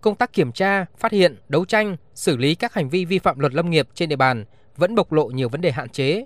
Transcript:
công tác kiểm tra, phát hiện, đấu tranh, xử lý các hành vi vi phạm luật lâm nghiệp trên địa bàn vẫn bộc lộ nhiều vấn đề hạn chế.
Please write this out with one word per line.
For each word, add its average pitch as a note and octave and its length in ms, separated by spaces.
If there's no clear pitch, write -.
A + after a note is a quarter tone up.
công G#3 140
tác - 180
kiểm C3+ 180
tra, G3 340
phát A3+ 140
hiện, F3+ 240
đấu D#3+ 160
tranh, G#3 320
xử D3+ 220
lý C#3+ 180
các - 180
hành D3+ 160
vi F3+ 160
vi F3+ 140
phạm C#3 200
luật C#3+ 140
lâm E3+ 160
nghiệp D#3 240
trên E3+ 160
địa D3 60
bàn B2+ 300
vẫn F3+ 180
bộc G3+ 160
lộ D3+ 140
nhiều B2 240
vấn D3 120
đề F3 100
hạn B2 180
chế. D#3+ 360